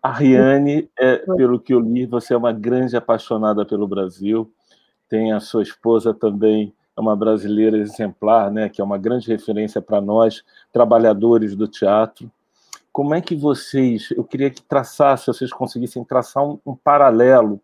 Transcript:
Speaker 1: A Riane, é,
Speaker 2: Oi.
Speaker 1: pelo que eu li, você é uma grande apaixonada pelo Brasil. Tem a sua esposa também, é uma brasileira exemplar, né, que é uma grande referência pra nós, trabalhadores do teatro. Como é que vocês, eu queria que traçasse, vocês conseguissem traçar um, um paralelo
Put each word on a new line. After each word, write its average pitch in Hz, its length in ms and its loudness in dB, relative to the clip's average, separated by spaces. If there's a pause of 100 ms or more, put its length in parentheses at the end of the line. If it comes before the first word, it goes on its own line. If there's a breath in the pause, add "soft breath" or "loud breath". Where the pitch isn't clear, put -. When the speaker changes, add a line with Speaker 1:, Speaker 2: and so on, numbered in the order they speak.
Speaker 1:
A 135 100 -4
Riane, 139 760 2 (100)
é, 127 280 2
Speaker 2:
Oi. 185 100 -2
Speaker 1:
pelo 123 240 2
que 131 140 -2
eu 120 60 4
li, 117 260 -2
você 117 260 -4
é 123 40 0
uma 117 160 0
grande 120 440 -4
apaixonada 110 680 -2
pelo 104 200 -4
Brasil. 98 640 -6 (580)
Tem 110 240 -2
a 107 80 -2
sua 110 220 -4
esposa 113 520 -2
também, 107 580 -2 (240)
é - 40 -6
uma 107 160 0
brasileira 107 600 0
exemplar, 104 760 -2
né, 107 180 -4
que - 120 -10
é 98 40 -2
uma 101 140 -4
grande 113 300 -4
referência 107 540 -4
pra 104 180 -2
nós, 107 440 0 (280 soft breath)
trabalhadores 113 840 4
do 107 100 -4
teatro. 110 640 -2 (600 loud breath)
Como 143 220 -2
é 175 60 -2
que 170 140 -8
vocês, 135 840 -2
eu 113 80 -6
queria 135 260 -4
que - 120 -20
traçasse, 139 640 0
vocês 123 260 -6
conseguissem 123 520 -8
traçar 127 400 -4
um, 147 200 -8
um 135 120 -12
paralelo 123 880 4